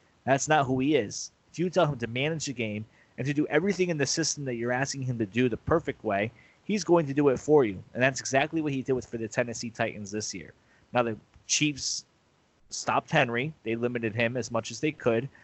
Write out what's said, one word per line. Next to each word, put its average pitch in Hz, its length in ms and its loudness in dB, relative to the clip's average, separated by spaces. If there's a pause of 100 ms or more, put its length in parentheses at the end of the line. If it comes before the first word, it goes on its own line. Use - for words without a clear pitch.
(240)
that's 135 240 2
not 151 180 4
who 127 140 0
he 147 160 4
is. - 360 -2 (200)
If - 60 -8
you 175 120 0
tell 170 160 4
him 143 120 -2
to 113 80 -2
manage 139 400 -2
the 143 60 -4
game 107 320 -4 (340)
and 127 80 -4
to 147 80 -2
do 147 140 2
everything 180 420 2
in 160 80 0
the 139 80 2
system 147 400 -2
that 127 80 -4
you're 120 180 -2
asking 135 300 -4
him 127 160 -4
to 110 80 0
do 120 220 2
the 107 80 0
perfect - 480 -2
way, 104 260 0 (340)
he's 208 200 -2
going 170 220 6
to 135 80 -4
do 143 140 4
it 123 100 4
for 147 260 6
you. 98 180 -2 (120)
And 117 80 0
that's 131 180 2
exactly 156 400 0
what 151 120 -2
he 135 100 -4
did 135 100 -2
with, 127 140 -2
for - 100 -8
the 113 120 -4
Tennessee 120 420 -4
Titans 104 400 -4
this 104 240 -6
year. - 180 -14 (400)
Now, 123 100 4
the 113 140 -2 (300)
Chiefs - 580 -2 (640)
stopped - 420 -2
Henry. 135 420 2 (120)
They 113 100 -2
limited 117 400 -2
him 120 220 0
as 117 140 -4
much 113 200 -4
as 113 80 -12
they 151 140 -2
could, 120 360 0 (160)